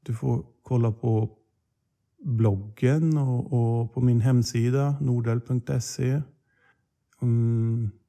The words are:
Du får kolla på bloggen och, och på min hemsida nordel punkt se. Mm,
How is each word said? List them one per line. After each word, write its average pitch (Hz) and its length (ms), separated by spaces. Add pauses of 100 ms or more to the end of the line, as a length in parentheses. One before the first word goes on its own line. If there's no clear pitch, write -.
Du - 120
får 120 300 (180)
kolla 117 280
på 110 460 (840)
bloggen 127 1000
och, 127 360
och 117 400
på 131 80
min 120 200
hemsida 123 800
nordel 117 400
punkt 123 420
se. 131 380 (1000)
Mm, 117 720 (180)